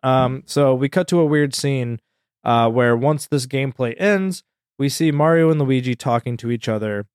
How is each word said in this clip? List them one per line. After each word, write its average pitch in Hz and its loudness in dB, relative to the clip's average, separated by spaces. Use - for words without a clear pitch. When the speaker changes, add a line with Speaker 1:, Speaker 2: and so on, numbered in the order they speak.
Speaker 1:
Um, 131 0
Speaker 2:
Hmm. - -10
Speaker 1:
so 139 2
we 135 0
cut 180 0
to 175 2
a 165 4
weird 147 0
scene, 127 -4
uh, 117 4
where 120 2
once 143 -2
this 135 -2
gameplay 131 -4
ends, 190 0
we 139 0
see 156 0
Mario 160 4
and 156 2
Luigi 131 0
talking 120 -2
to 117 -8
each 117 -4
other. 104 -4